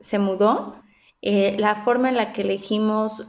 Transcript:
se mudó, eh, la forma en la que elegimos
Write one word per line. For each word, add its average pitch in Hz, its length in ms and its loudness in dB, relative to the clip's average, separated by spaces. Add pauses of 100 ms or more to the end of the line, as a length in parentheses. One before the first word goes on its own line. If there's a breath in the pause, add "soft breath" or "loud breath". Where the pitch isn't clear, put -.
se - 180 -2
mudó, 202 560 2 (460 loud breath)
eh, 202 360 2
la 208 260 0
forma 254 260 2
en 254 80 0
la 208 160 -2
que 202 80 -6
elegimos 214 880 -2